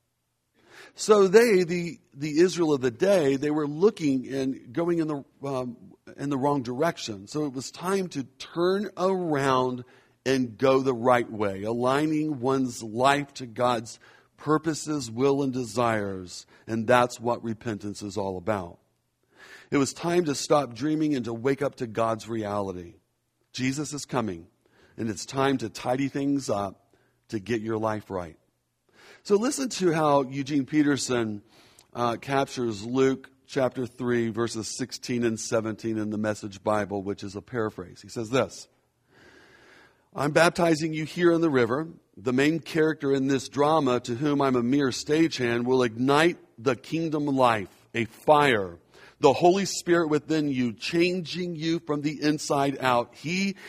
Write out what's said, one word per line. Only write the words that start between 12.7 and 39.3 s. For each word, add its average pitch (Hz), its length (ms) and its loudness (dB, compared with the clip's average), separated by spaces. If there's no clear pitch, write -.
life 127 540 0
to 131 100 -12
God's 120 540 -2
purposes, 151 680 -2
will, 139 320 2
and 131 100 -2
desires, 107 920 -4
and 113 220 -4
that's 123 320 4
what 117 240 -4
repentance 104 580 -8
is 101 160 -10
all 98 200 -4
about. 87 420 -6
It 147 80 0
was 135 160 0
time 170 320 0
to 143 80 0
stop 135 400 0
dreaming 151 400 -2
and 123 120 -2
to 120 80 -6
wake 123 280 -2
up 135 140 -4
to 123 120 -8
God's 113 400 -2
reality. 101 680 -6
Jesus 135 400 -4
is 143 120 -10
coming, 95 420 -6
and 113 120 -4
it's - 180 -8
time 135 320 0
to 110 100 -6
tidy 131 380 -2
things 139 420 -2
up 101 460 -6
to 113 100 -4
get 107 220 -4
your 110 160 -4
life 107 320 -4
right. 87 260 -8
So 202 140 2
listen 254 340 0
to 180 220 0
how 147 320 4
Eugene 135 420 -4
Peterson, 123 800 0
uh, 117 240 -2
captures 127 640 -2
Luke 131 460 0
chapter 127 400 -2
three, 120 440 -2
verses 110 380 -4
sixteen 120 560 -6
and 113 160 0
seventeen 110 600 -4
in 107 100 -4
the 107 80 -4
Message 107 460 -4
Bible, 101 400 -2
which 98 200 -8
is 101 120 -10
a 101 60 -12
paraphrase. 98 600 -8
He 101 80 -20
says 110 220 -8
this, 120 360 -2